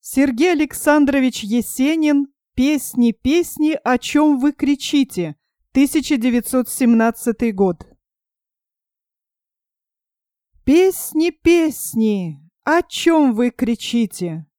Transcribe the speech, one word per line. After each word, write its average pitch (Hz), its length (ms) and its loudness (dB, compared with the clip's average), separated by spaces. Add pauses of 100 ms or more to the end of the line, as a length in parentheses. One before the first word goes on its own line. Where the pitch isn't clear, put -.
Сергей 277 480 0
Александрович 277 920 0
Есенин. 277 800 0 (280)
«Песни, 247 580 0
песни, 311 680 -2
о 254 160 0
чем 294 400 2
вы 277 140 0
кричите?» 262 840 -2 (360)
Тысяча 277 460 0
девятьсот 240 500 -2
семнадцатый 233 840 0
год. 185 340 -2 (2750)
Песни, 339 680 2
песни, 220 1120 -2 (200)
о 330 200 0
чем 311 500 2
вы 240 180 0
кричите? 208 960 -4 (120)